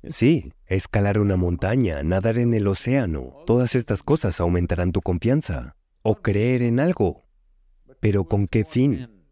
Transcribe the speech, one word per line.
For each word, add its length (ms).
Sí, 480
escalar 540
una 180
montaña, 640
nadar 380
en 160
el 100
océano, 720
todas 300
estas 260
cosas 380
aumentarán 540
tu 80
confianza. 720
O 140
creer 480
en 160
algo. 440
Pero 260
¿con 220
qué 180
fin? 460